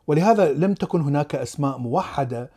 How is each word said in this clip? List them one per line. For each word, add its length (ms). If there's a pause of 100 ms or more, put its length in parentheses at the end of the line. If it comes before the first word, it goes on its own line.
ولهذا 460
لم 220
تكن 260
هناك 340
أسماء 440
موحدة 800